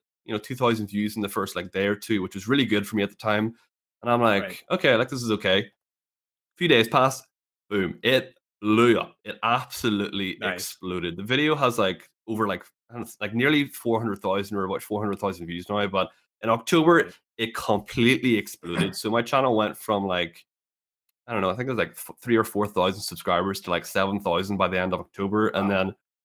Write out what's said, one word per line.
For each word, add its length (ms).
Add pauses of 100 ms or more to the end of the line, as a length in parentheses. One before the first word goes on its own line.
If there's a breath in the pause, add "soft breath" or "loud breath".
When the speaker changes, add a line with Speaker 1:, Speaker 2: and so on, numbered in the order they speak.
(260)
Speaker 1:
you 80
know, 60
two 160
thousand 320
views 280
in 60
the 80
first, 260
like, 160
day 160
or 80
two, 260
which 140
was 120
really 180
good 220
for 80
me 80
at 60
the 60
time. 400 (460 soft breath)
And 100
I'm 100
like, 220
Speaker 2:
Right. 280
Speaker 1:
"Okay, 260
like, 120
this 140
is 80
okay." 280
A 120 (840)
few 100
days 200
passed. 380 (440)
Boom. 340
It 320 (260)
blew 380
up. 240
It 200
absolutely 960
Speaker 2:
Nice. 240
Speaker 1:
exploded. 540
The 60
video 320
has, 240
like, 300 (180)
over, 200
like, 180 (240)
I 60
don't 80
know, 60 (120)
like, 120
nearly 360
four 300
hundred 220
thousand 360
or 80
about 180
four 180
hundred 180
thousand 280
views 220
now. 180
But 220 (320 soft breath)
in 80
October, 460 (100)
Speaker 2:
Right. 140 (180)
Speaker 1:
it 180
completely 840
exploded. 580
So 140
my 120
channel 340
went 220
from, 280
like, 400 (840)
I 60
don't 80
know, 80
I 60
think 140
it 40
was, 60
like, 120
f-, 200 (100)
three 140
or 80
four 240
thousand 360
subscribers 580
to, 100
like, 140
seven 340
thousand 380
by 100
the 120
end 140
of 60
October. 500
And 200
Speaker 2:
Wow. 60
Speaker 1:
then 120
Speaker 2:
That's 100 (280)